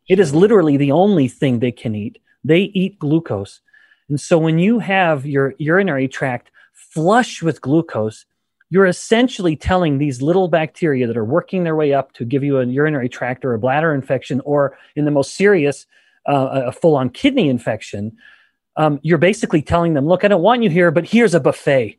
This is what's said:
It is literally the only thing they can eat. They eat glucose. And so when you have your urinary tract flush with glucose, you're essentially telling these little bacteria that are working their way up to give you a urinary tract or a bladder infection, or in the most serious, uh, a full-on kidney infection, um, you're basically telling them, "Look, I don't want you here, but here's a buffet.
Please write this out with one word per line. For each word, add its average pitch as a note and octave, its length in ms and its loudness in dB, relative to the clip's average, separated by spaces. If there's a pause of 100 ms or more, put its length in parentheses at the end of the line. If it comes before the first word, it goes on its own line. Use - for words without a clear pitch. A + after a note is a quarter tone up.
It F#3 100 4
is D#3 160 2
literally E3+ 440 4
the C#3 140 2
only E3+ 360 2
thing B2+ 300 -2
they A#2+ 140 -2
can A2+ 220 -8
eat. G#2 240 -8 (240)
They D#3+ 200 2
eat F#3+ 360 -4
glucose. C#3+ 600 -4 (480)
And C#3+ 100 -4
so E3+ 200 0
when D#3+ 200 0
you G#3+ 200 2
have E3+ 480 0
your C#3 320 -2
urinary D#3 500 0
tract C3 420 -8 (220)
flush G3+ 680 -2
with E3 200 -2
glucose, C3 640 -2 (440)
you're F#3+ 180 4
essentially F#3 680 0
telling F3+ 420 0
these C#3 240 -4
little F#3 260 0
bacteria D3+ 580 -2
that A2+ 100 -4
are A2+ 80 -2
working F3 400 -2
their D#3+ 120 -2
way D3 180 0
up C3+ 200 -2
to C#3 100 -10
give C3 200 -2
you C#3+ 140 0
a B2+ 80 0
urinary C3+ 420 -2
tract B2 360 -8
or B2+ 100 -2
a A2 40 -4
bladder D3 360 0
infection, C3 500 -4
or C#3+ 320 -2 (200)
in D3+ 80 -2
the D3 60 0
most C#3+ 240 -2
serious, F3+ 520 0 (400)
uh, C3+ 400 0
a A#2+ 60 -4
full-on C#3+ 360 2
kidney C4 400 0
infection, A2 680 -4 (600)
um, D3+ 260 0
you're D#3+ 140 2
basically F3 460 0
telling E3+ 320 0
them, C#3 120 0
"Look, F3+ 180 2
I G#3 40 4
don't F#3+ 140 2
want A#3 200 2
you A3 60 2
here, F3 220 2
but E3 160 -2
here's A3 280 4
a E3 60 2
buffet. C3+ 580 0